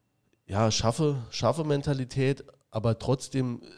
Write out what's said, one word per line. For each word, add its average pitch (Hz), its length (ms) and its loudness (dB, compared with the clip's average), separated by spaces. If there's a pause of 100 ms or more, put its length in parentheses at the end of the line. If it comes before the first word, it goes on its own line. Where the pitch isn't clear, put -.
(460)
ja, 107 240 2
scharfe, 139 460 2 (140)
scharfe 135 340 0
Mentalität, 135 800 0 (260)
aber 113 280 0
trotzdem 127 640 -2 (160)